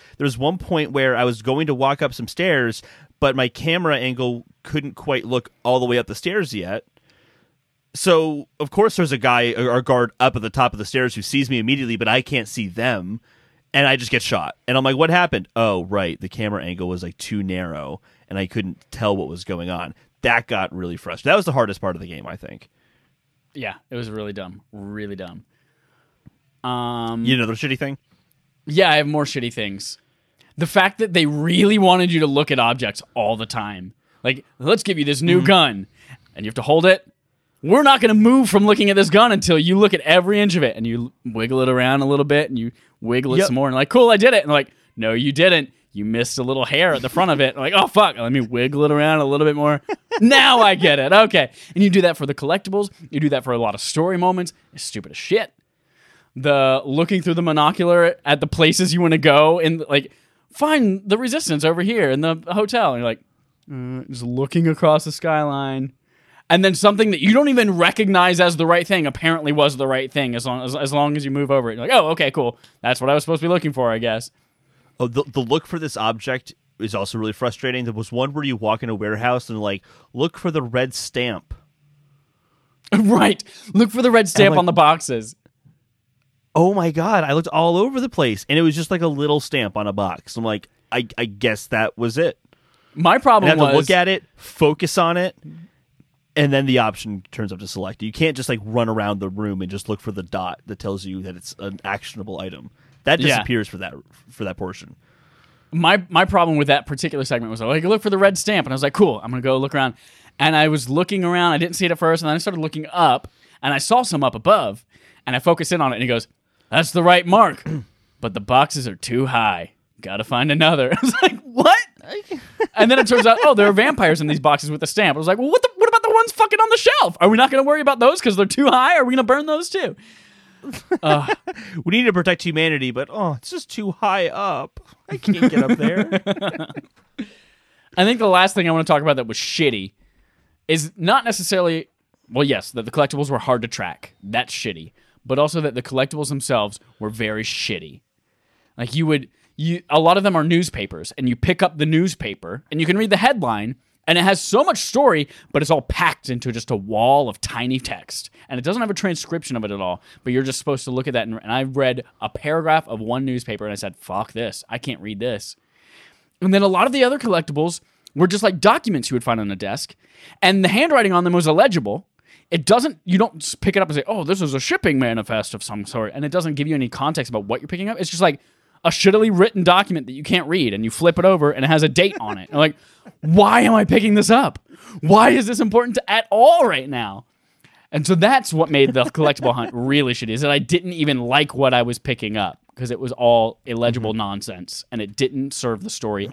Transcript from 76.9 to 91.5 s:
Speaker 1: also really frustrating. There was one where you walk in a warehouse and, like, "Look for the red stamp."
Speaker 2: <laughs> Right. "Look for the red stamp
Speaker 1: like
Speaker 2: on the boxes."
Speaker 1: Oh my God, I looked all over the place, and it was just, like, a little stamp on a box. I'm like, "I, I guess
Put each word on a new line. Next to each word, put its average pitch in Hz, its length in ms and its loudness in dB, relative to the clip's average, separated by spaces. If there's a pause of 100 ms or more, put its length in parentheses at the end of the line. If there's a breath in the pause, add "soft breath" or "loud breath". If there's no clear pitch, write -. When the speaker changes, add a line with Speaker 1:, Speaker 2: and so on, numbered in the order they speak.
Speaker 1:
also 101 240 -6
really 110 140 -4
frustrating. 127 520 -6
There 117 100 -6
was 110 180 -10
one 131 220 -4
where 147 100 -6
you 131 120 -4
walk 107 260 -4
in 120 80 -6
a 113 40 -4
warehouse 107 560 -4
and, 110 100 -10
like, 101 220 -4 (300 soft breath)
"Look 143 260 -4
for 180 120 -6
the 151 120 -2
red 123 320 -4
stamp." - 640 -8
Speaker 2:
<laughs> - 1400 -20
Right. 208 460 4 (320 loud breath)
"Look 208 160 4
for 233 120 -2
the 247 80 4
red 226 180 4
stamp 196 240 4
Speaker 1:
like 156 60 2
Speaker 2:
on 175 80 2
the 175 60 2
boxes." 147 640 2 (1200)
Speaker 1:
Oh 175 180 4
my 175 180 -2
God, 170 340 0
I 143 100 0
looked 165 140 0
all 170 280 2
over 254 240 0
the 233 80 -2
place, 120 400 -2
and 147 100 2
it 165 40 4
was 156 120 4
just, 160 160 -6
like, 175 120 -2
a 170 60 2
little 147 320 0
stamp 117 360 -4
on 104 100 -4
a 101 60 -4
box. 95 460 -6
I'm 113 60 -4
like, 107 240 -4 (220)
"I, 120 160 -4 (120)
I 120 80 -4
guess 104 400 -4